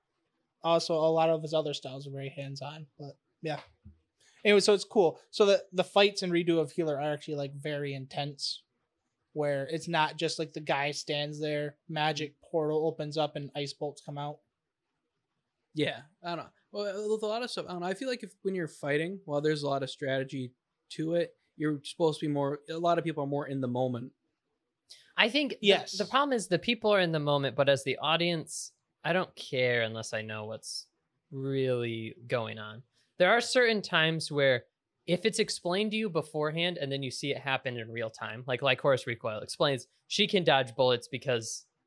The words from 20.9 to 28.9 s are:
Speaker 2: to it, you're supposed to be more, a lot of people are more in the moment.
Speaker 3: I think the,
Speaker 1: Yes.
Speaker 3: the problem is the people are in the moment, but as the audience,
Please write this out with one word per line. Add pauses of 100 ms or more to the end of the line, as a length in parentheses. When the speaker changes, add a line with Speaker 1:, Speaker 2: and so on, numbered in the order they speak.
Speaker 2:
to
it, (240)
you're
supposed
to
be
more, (100)
a
lot
of
people
are
more
in
the
moment. (1080)
Speaker 3:
I
think
the,
Speaker 1:
Yes.
Speaker 3:
the
problem
is
the
people
are
in
the
moment,
but
as
the
audience, (300)